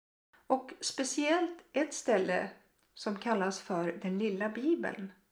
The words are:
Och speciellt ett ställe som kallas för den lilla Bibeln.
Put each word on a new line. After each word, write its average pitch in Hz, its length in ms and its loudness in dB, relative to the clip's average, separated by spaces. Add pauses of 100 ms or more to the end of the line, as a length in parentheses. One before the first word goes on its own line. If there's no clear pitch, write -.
(460)
Och 262 340 2
speciellt 311 760 2 (140)
ett 302 220 0
ställe 190 560 2 (440)
som 202 240 -4
kallas 196 420 0
för 170 320 0
den 190 260 -2
lilla 214 300 0
Bibeln. 233 640 -2 (200)